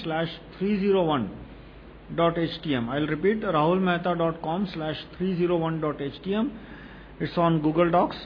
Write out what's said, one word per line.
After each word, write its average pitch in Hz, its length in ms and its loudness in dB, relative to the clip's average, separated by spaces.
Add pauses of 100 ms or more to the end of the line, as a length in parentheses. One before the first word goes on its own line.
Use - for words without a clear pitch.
slash 165 260 -2 (300)
three 202 200 0
zero 190 260 4
one 135 260 2 (840)
dot 170 220 2
H 165 260 -2
T 151 120 0
M. 117 160 0
I'll 151 160 0
repeat, 180 340 2
rahulmehta 175 800 2
dot 165 240 0
com 180 320 -2
slash 156 280 -4 (140)
three 185 220 0
zero 175 180 2
one 160 240 0
dot 147 220 -2
H 139 200 -8
T 190 120 -2
M. 226 180 0 (680)
It's 160 200 -2
on 165 240 4
Google 160 280 4
Docs. 180 360 4